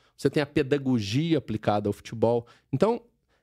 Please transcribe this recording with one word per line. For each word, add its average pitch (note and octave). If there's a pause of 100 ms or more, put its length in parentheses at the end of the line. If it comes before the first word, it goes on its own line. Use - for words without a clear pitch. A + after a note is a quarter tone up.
(140)
você -
tem D3+
a C#3
pedagogia C3+
aplicada G#2+
ao G2+
futebol. A#2 (240)
Então, G#3+ (400)